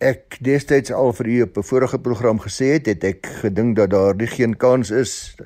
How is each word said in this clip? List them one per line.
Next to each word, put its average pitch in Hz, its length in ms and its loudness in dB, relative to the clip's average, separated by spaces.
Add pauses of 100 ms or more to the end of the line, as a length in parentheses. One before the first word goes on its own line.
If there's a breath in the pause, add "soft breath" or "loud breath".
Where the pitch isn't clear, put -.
ek - 400 -2
destyds 139 500 0
al 123 220 0
vir 117 140 -6
u 120 160 2
op 104 160 -2
'n 101 40 -2
vorige 127 360 0
program 113 420 0
gesê 131 320 -2
het, 151 140 0
het 98 180 -2
ek 95 220 -4
gedink 107 500 -2
dat 101 140 4
daar 98 240 4
nie 110 120 -2
geen 113 300 -2
kans 123 340 2
is, - 560 -4